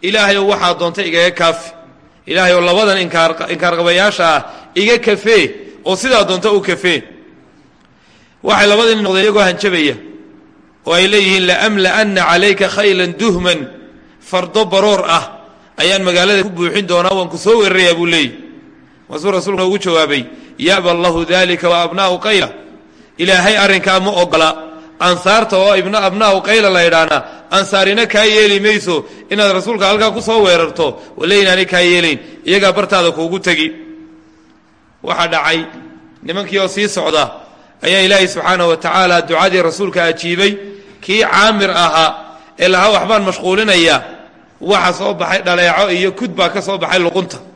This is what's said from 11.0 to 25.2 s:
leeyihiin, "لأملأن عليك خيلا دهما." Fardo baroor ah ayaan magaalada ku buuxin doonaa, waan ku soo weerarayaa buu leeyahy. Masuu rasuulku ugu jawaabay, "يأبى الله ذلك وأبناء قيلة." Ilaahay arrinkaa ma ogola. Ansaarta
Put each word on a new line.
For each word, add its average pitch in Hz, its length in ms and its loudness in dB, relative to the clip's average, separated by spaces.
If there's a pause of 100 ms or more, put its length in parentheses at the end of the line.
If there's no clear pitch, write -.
leeyihiin, 190 380 2
"لأملأن 196 720 0
عليك 185 480 2
خيلا 190 380 0
دهما." 180 500 -2 (760)
Fardo 180 340 -2
baroor 190 440 0
ah 165 160 0 (520)
ayaan 190 260 0
magaalada 185 400 2
ku 202 80 -4
buuxin 175 360 -4
doonaa, 175 280 0
waan 180 140 -4
ku 170 100 -12
soo 220 220 2
weerarayaa 185 340 2
buu 170 120 -2
leeyahy. 160 260 0 (760)
Masuu 160 240 -4
rasuulku 185 300 -2
ugu 185 160 0
jawaabay, 156 440 0 (360)
"يأبى 175 320 0
الله 170 240 0 (140)
ذلك 180 360 0
وأبناء 175 520 0
قيلة." 180 340 0 (680)
Ilaahay 185 380 2
arrinkaa 190 440 2
ma 190 100 -2
ogola. 175 400 2 (480)
Ansaarta 190 600 0